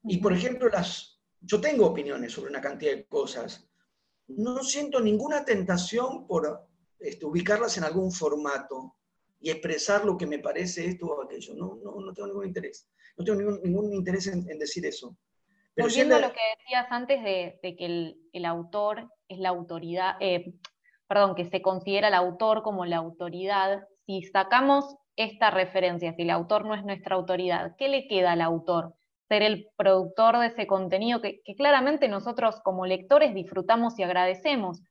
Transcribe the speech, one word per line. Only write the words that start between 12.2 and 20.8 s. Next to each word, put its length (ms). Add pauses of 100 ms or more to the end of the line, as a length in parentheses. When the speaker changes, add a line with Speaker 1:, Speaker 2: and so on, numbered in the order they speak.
Speaker 1:
ningún 160
interés. 420 (300)
No 80
tengo 160
ningún, 200
ningún 320
interés 340
en, 220
en 80
decir 280
eso. 320 (580)
Pero 140
sí 100
en 80
Speaker 2:
Volviendo 80
a 40
Speaker 1:
la 80
Speaker 2:
lo 60
que 60 (200)
decías 320
antes 300
de, 400
de 140
que 100
el, 360 (100)
el 140
autor 640 (220)
es 80
la 100
autoridad, 680
eh, 340 (540)